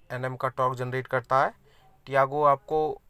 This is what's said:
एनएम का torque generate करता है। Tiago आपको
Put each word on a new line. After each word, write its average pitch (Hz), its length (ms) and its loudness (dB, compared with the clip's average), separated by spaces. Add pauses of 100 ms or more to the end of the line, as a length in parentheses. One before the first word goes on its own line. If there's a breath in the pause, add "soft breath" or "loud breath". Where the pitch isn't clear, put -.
(100)
एनएम 127 260 -6
का 131 140 -2
torque 127 280 -2
generate 127 300 -6
करता 131 360 2
है। 214 80 -2 (540 soft breath)
Tiago 147 400 2
आपको 143 340 2 (300)